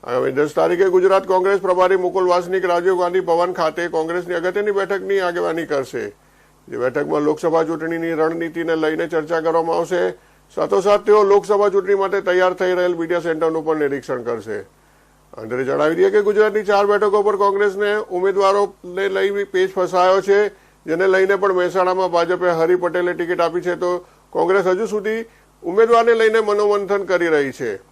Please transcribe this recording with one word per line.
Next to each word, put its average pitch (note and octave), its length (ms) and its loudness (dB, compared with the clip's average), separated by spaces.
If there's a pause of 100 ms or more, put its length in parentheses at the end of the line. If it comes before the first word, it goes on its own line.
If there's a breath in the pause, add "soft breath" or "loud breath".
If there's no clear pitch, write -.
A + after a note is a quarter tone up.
આગામી C3 280 -2
દસ C#3+ 240 -2
તારીખે E3+ 300 2
ગુજરાત F#3+ 420 2
કોંગ્રેસ F#3+ 320 2
પ્રભારી F#3 360 2
મુકુલ F#3 320 0
વાસનિક F3+ 380 0
રાજીવ F3 340 0
ગાંધી F3 200 0
ભવન F3 340 0
ખાતે E3+ 340 -2
કોંગ્રેસની E3+ 460 -4
અગત્યની F#3 380 -2
બેઠકની G3 480 -2
આગેવાની F3 460 -2
કરશે. C3 480 -6 (540 soft breath)
જે A#2+ 100 -10
બેઠકમાં C#3+ 440 -2
લોકસભા D#3 420 0
ચૂંટણીની E3 480 -6
રણનીતિને E3 640 -2
લઈને D#3 320 -2
ચર્ચા D#3+ 340 -2
કરવામાં E3 360 0
આવશે. F3+ 360 -2 (420 soft breath)
સાથોસાથ G3 460 2
તેઓ G#3 220 6
લોકસભા G3+ 460 4
ચૂંટણી G3 260 0
માટે G3 260 0
તૈયાર F#3 320 2
થઈ F#3 200 0
રહેલ F3+ 220 0
મીડિયા E3+ 240 -2
સેન્ટરનું D#3+ 460 -2
પણ D#3 120 0
નિરીક્ષણ C3+ 460 -4
કરશે. A2 420 -8 (680 soft breath)
અંતરે A#2+ 320 -6
જણાવી D3 300 0
દઈએ F#3+ 140 4
કે G#3 120 2
ગુજરાતની G#3 420 2
ચાર G3+ 220 2
બેઠકો G#3 380 2
પર G3+ 140 0
કોંગ્રેસને G3+ 580 0
ઉમેદવારોને G3 1120 -2
લઈ G3 340 -2
પેચ F#3 300 -2
ફસાયો F#3 480 2
છે, G3+ 300 2 (340 soft breath)
જેને E3 220 0
લઈને F#3+ 280 2
પણ F#3+ 180 0
મહેસાણામાં F3+ 580 0
ભાજપે F3 380 0
હરી E3 260 2
પટેલે F3 380 -2
ટિકિટ E3+ 280 -4
આપી E3+ 200 -2
છે, F3 140 -4
તો F3+ 320 -4 (220 soft breath)
કોંગ્રેસ F3 360 0
હજુ F#3 200 0
સુધી G#3+ 400 -4 (380 soft breath)
ઉમેદવારને A3+ 500 4
લઈને A3 260 2
મનોમંથન G3+ 640 0
કરી F3 240 0
રહી D3 240 2
છે. A2+ 280 -8 (120)